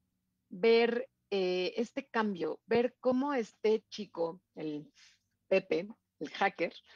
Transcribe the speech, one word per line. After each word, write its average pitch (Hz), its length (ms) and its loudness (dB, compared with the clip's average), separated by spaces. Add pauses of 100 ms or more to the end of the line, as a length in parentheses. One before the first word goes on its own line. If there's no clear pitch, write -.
(500)
ver, 226 600 4 (220)
eh, 180 460 0
este 240 320 -6
cambio, 196 580 -2
ver 233 340 2
cómo 262 320 0
este 220 560 0
chico, 180 520 -6 (140)
el 151 360 -8 (560)
Pepe, 190 400 0 (320)
el 147 120 -8
hacker, 196 420 -2 (220)